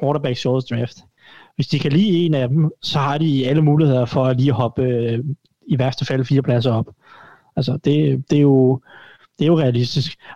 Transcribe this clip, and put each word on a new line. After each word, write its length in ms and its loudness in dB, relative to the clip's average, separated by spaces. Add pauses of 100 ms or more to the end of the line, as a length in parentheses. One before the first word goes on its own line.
quarterbacks 420 -4
i 40 -2
årets 180 -2
draft. 300 -6 (580)
Hvis 140 -4
de 100 -2
kan 140 -2
lide 340 2
en 80 0
af 140 -2
dem, 220 0 (120)
så 160 -4
har 200 -2
de 300 0
alle 140 2
muligheder 420 4
for 200 -2
at 120 0
lige 160 2
hoppe, 300 -2
øh, 360 -2 (500)
i 100 0
værste 260 -2
fald 200 -2
fire 180 0
pladser 300 0
op. 140 -2 (680)
Altså, 160 -2 (120)
det, 460 0
det 60 2
er 60 4
jo, 380 4 (580)
det 60 0
er 20 2
jo 120 4
realistisk. 600 -2 (180)